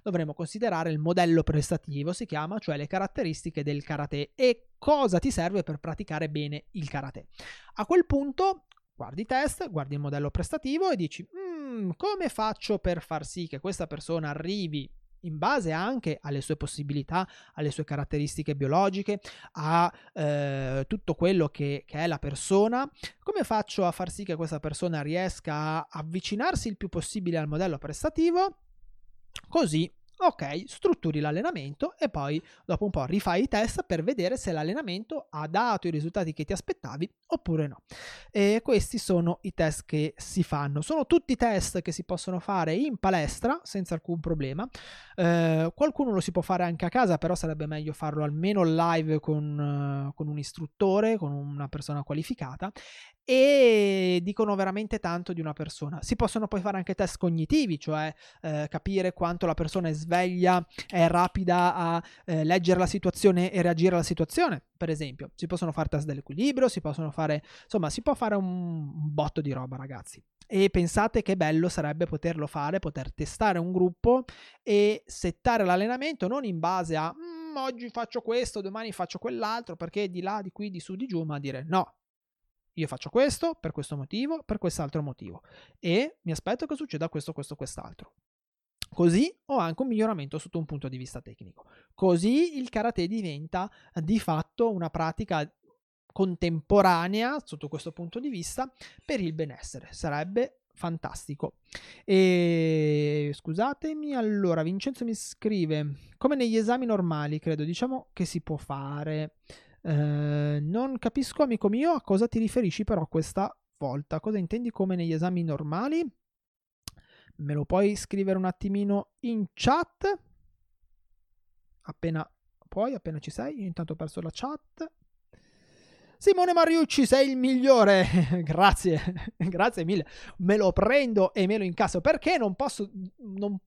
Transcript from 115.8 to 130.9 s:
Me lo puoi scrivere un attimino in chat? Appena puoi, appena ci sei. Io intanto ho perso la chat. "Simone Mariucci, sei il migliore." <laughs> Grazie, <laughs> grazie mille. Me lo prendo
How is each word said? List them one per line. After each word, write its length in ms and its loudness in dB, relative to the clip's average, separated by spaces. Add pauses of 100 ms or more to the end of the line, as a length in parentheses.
Me 140 -4
lo 120 -2
puoi 300 4
scrivere 420 0
un 80 0
attimino 640 0 (100)
in 320 -2
chat? 640 2 (1600)
Appena 480 -6 (380)
puoi, 280 -2
appena 240 -8
ci 100 -10
sei. 300 -8
Io 80 -6
intanto 260 -6
ho 20 -6
perso 260 -8
la 100 -8
chat. 600 -10 (1300)
"Simone 360 6
Mariucci, 520 6
sei 240 6
il 80 -2
migliore." 680 6 (180)
<laughs> 180 0
Grazie, 560 4 (260)
<laughs> 120 -10
grazie 480 0
mille. 220 0 (300)
Me 200 4
lo 140 6
prendo 640 4